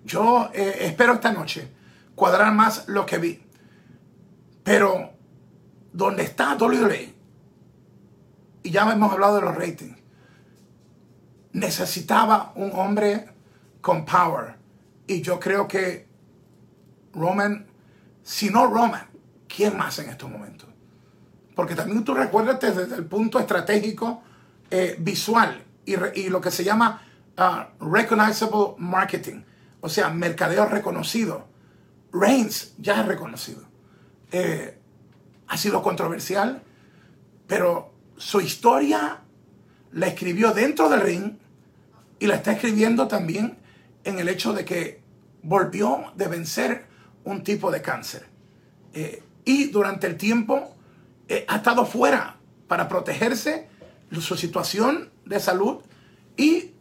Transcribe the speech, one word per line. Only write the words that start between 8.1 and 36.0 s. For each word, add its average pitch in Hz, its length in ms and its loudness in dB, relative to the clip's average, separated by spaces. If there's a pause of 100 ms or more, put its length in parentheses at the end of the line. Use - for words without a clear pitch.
y 180 80 -8
ya 208 200 4
hemos 208 220 4
hablado 202 240 4
de 196 60 4
los - 120 -2
ratings, 170 440 -8 (1500)
necesitaba 185 1000 0
un 196 200 -6
hombre 208 540 0 (520)
con 165 240 0
power. 170 520 0 (500)
Y 170 140 -2
yo 175 180 -2
creo 196 300 0
que 185 380 -4 (1080)
Roman, 202 540 -2 (560)
si - 280 -4
no 240 160 4
Roman, 220 400 0 (400)
¿quién 202 300 0
más - 240 -6
en - 80 -12
estos 131 220 -16
momentos? - 380 -18 (840)
Porque 170 200 -2
también 214 300 -2
tú 269 100 -2
recuérdate 233 580 2
desde 180 240 -4
el 170 80 -6
punto 220 340 0
estratégico, 208 840 0 (480)
eh, 185 280 0
visual 190 640 0 (220)
y 190 120 -2
re-, 180 180 -4
y 190 140 -4
lo 180 120 0
que - 100 -2
se 175 140 -4
llama, 214 380 2 (340)
ah, - 320 0 (120)
recognizable 214 1000 2
marketing, 185 640 -4 (400)
o 165 80 -8
sea, 170 180 2
mercadeo 170 560 0
reconocido. 196 840 -4 (640)
Reigns 214 680 2
ya 208 240 0
es - 40 0
reconocido. - 560 -8 (720)
Eh, 170 480 -4 (680)
ha - 120 -6
sido 202 240 0
controversial, 196 800 -2 (840)